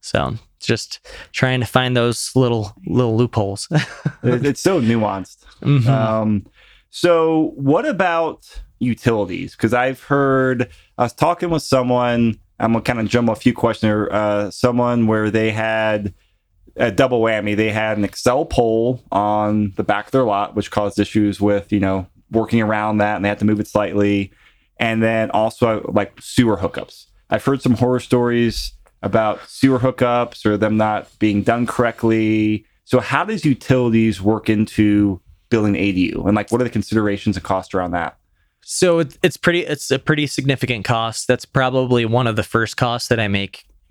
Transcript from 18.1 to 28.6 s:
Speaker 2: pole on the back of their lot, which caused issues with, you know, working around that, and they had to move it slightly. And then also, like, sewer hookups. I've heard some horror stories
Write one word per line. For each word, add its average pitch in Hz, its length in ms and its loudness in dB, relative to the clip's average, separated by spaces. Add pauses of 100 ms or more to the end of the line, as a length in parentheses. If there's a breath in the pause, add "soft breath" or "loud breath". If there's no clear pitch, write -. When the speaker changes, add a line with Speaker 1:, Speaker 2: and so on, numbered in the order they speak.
Speaker 2:
pole 117 560 0 (100)
on 104 640 0
the 98 80 -4
back 104 220 -2
of - 60 -10
their 135 120 2
lot, 101 320 -2
which 104 140 -4
caused 104 280 -2
issues 104 400 0
with, 101 320 0
you 104 100 2
know, 95 260 0 (240)
working 113 320 0
around 107 340 -2
that, 104 200 0
and 101 100 -4
they - 20 0
had 101 120 -4
to 104 40 0
move 104 160 2
it 104 80 -6
slightly. 101 640 0 (460 soft breath)
And 113 240 0
then 113 300 0
also, 110 600 0
like, 101 300 -4
sewer 113 340 2
hookups. - 520 -8 (200)
I've - 160 -2
heard 139 160 0
some 127 140 2
horror 123 260 2
stories 120 720 0 (300)